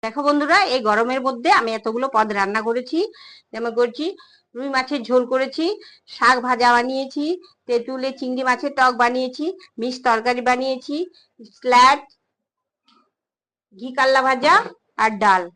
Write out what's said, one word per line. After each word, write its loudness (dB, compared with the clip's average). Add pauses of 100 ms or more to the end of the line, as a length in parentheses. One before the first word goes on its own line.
দেখো -6
বন্ধুরা, 2 (160)
এই 0
গরমের 0
মধ্যে -2 (100)
আমি -4
এতগুলো -4 (100)
পদ 2 (100)
রান্না 0
করেছি। -2 (540)
যেমন -6
করছি, -2 (480)
রুই -8
মাছের -2
ঝোল 4 (100)
করেছি, -2 (500)
শাক 4 (100)
ভাজা 2
বানিয়েছি, -2 (420)
তেঁতুলে -4 (100)
চিংড়ি -4
মাছের 0
টক 4 (100)
বানিয়েছি, -2 (360)
মিক্স -6
তরকারি 0
বানিয়েছি, -4 (600)
স্যালাড, 4 (1800)
ঘি -12
কাল্লা 4
ভাজা 2 (480)
আর 2 (120)
ডাল। 4 (140)